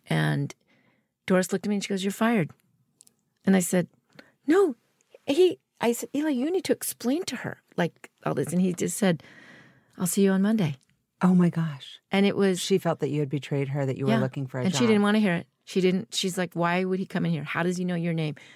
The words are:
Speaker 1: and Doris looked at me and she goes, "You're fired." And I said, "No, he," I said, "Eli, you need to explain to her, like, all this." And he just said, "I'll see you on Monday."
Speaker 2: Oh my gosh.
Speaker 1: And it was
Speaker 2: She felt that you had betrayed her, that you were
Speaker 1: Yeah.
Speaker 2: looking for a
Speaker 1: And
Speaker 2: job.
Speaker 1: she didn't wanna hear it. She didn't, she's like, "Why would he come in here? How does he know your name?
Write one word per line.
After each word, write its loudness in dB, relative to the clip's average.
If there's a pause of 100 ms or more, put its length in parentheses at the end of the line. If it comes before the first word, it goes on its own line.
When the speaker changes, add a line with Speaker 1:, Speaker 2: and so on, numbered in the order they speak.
Speaker 1:
and -2 (720)
Doris 0
looked -4
at -2
me -2
and -4
she -6
goes, -4
"You're -2
fired." 0 (960)
And 6
I 4
said, 0 (580)
"No, 4 (500)
he," 4 (220)
I 2
said, -10
"Eli, 0
you 0
need -2
to 2
explain -4
to -8
her, -10 (180)
like, -4 (140)
all -2
this." -4
And 0
he 2
just -4
said, 2 (760)
"I'll -2
see 0
you 4
on 2
Monday." 0 (460)
Speaker 2:
Oh 6
my 6
gosh. -6 (100)
Speaker 1:
And 2
it 0
was 2
Speaker 2:
She 2
felt 0
that -2
you -2
had -2
betrayed -2
her, -2
that -2
you -6
were 2
Speaker 1:
Yeah. 2
Speaker 2:
looking -4
for -10
a -2
Speaker 1:
And 0
Speaker 2:
job. 0
Speaker 1:
she 4
didn't 4
wanna 2
hear 2
it. -4 (180)
She -2
didn't, 0
she's -4
like, -4
"Why 0
would -2
he -6
come -4
in 0
here? -4
How -4
does -2
he -4
know -4
your -2
name? -4 (220)